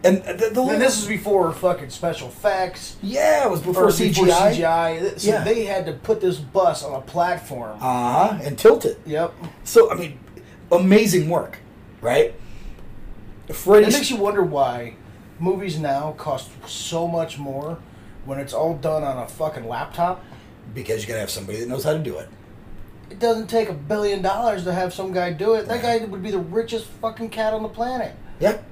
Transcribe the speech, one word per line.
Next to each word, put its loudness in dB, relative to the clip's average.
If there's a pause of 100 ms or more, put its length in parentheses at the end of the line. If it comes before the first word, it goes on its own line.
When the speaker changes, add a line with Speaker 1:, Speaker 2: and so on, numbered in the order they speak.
Speaker 1:
And 6
the, -2
the 0
Speaker 2:
And 2
this 4
is -6
before 2
fucking -2
special -4
effects. -2
Speaker 1:
Yeah, 2
it 4
was 0
before 2
Speaker 2:
Or 8
Speaker 1:
C 2
G 4
I. 6
Speaker 2:
before 6
C 0
G 0
I. 0
So 0
Speaker 1:
Yeah. 2
Speaker 2:
they 2
had -2
to -8
put -2
this 0
bus 0
on -8
a -8
platform. -4
Speaker 1:
Uh-huh, 2
and -4
tilt 6
it. -2
Speaker 2:
Yep. -2 (300)
Speaker 1:
So, 6
I -2
mean, -8 (540)
amazing 6
work, -2 (420)
right? 2 (1160)
Freddy 8
Speaker 2:
It 4
makes 2
you -2
wonder 0
why -2 (440)
movies -2
now -2
cost -6 (180)
so -6
much -4
more -8 (460)
when -8
it's -10
all 0
done -2
on -4
a -8
fucking -6
laptop. -4 (480)
Speaker 1:
Because -4
you -10
gotta -6
have -6
somebody -8
that -6
knows -6
how 0
to 0
do -6
it. -12 (840)
Speaker 2:
It -16
doesn't 0
take 2
a -6
billion -2
dollars 0
to -2
have -2
some -6
guy 0
do 2
it. -2
That -4
Speaker 1:
Right. 2
Speaker 2:
guy -8
would -10
be -6
the -2
richest -4 (160)
fucking -6
cat -2
on -4
the -6
planet. -6 (240)
Speaker 1:
Yeah. 0 (140)